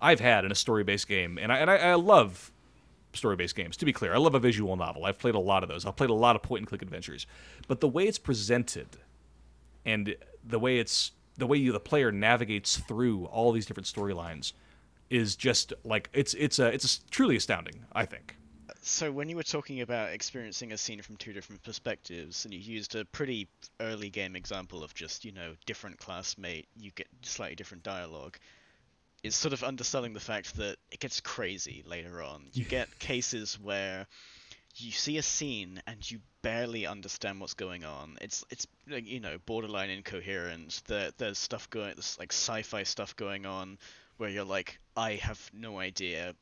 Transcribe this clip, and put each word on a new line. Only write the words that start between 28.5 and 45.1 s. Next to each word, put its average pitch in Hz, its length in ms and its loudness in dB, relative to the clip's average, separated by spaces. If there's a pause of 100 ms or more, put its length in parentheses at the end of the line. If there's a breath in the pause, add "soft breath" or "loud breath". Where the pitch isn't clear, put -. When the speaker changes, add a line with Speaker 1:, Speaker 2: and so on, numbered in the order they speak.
Speaker 2:
it's - 140 -4
sort 151 160 0
of 131 100 -6
underselling 123 520 -4
the 107 60 -10
fact - 360 -6
that 104 220 -6 (120)
it - 80 -16
gets - 220 -6
crazy 87 640 -8
later 85 360 -10
on. 69 320 -12
You 127 100 -2
Speaker 1:
Yeah. - 60 -8
Speaker 2:
get - 280 -4
cases 120 640 -4
where 98 480 -6 (640 loud breath)
you 117 160 -12
see 151 280 -2
a 151 40 -2
scene 104 640 -4
and 110 240 -12
you 117 80 -12 (220)
barely 117 460 -4
understand 98 540 -8
what's 92 140 -10
going 90 300 -10
on. 76 360 -12
It's, - 300 -10
it's, - 160 -10 (220)
like, 123 180 -8
you 120 140 -8
know, 90 260 -8
borderline 104 440 -4
incoherent. 90 960 -8
There, 101 320 -4
there's 104 200 -4
stuff - 320 -8
going, 104 240 -8
there's, - 240 -8
like, 92 140 -10
sci-fi 110 500 -4
stuff - 320 -6
going 98 320 -8
on, 95 320 -8 (440 soft breath)
where 104 80 -4
you're 101 140 -4
like, 95 340 -4 (180)
"I 113 180 0